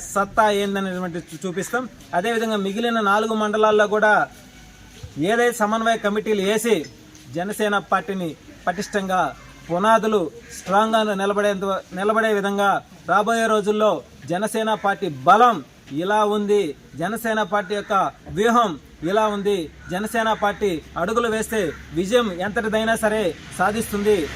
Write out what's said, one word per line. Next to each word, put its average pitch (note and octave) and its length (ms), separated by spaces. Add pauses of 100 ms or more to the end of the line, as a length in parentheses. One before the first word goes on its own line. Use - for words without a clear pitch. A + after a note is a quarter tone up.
(120)
సత్తా G3+ 340 (160)
ఏందనేటువంటి F#3 560 (100)
చూ-, D#3 160
చూపిస్తాం. F#3+ 400 (340)
అదేవిధంగా A3 480
మిగిలిన A#3 340 (100)
నాలుగు A3 320
మండలాల్లో G#3+ 520
కూడా G#3+ 200 (1160)
ఏదైతే A#3+ 300
సమన్వయ A3+ 340 (100)
కమిటీలు G#3 440
వేసి A3 260 (640)
జనసేన G#3 380 (160)
పార్టీని F#3 380 (360)
పటిష్టంగా F#3 560 (460)
పునాదులు G#3+ 540 (360)
స్ట్రాంగ్గా G#3+ 640
నిలబడేంత, G3+ 440 (340)
నిలబడే G#3+ 400
విధంగా G3+ 340 (400)
రాబోయే A3+ 420
రోజుల్లో G#3+ 380 (400)
జనసేన G#3+ 380 (140)
పార్టీ G3 240 (200)
బలం A3 280 (460)
ఇలా G#3 160 (160)
ఉంది, G#3 280 (380)
జనసేన A3 400 (120)
పార్టీ G#3 260
యొక్క G3+ 160 (420)
వ్యూహం A3+ 340 (400)
ఇలా G#3+ 140 (100)
ఉంది, G3+ 220 (360)
జనసేన A3 360 (140)
పార్టీ G3+ 280 (300)
అడుగులు A3+ 340
వేస్తే A3 260 (380)
విజయం A3 300 (180)
ఎంతటిదైనా A3 560
సరే G#3+ 180 (380)
సాధిస్తుంది G#3 580 (200)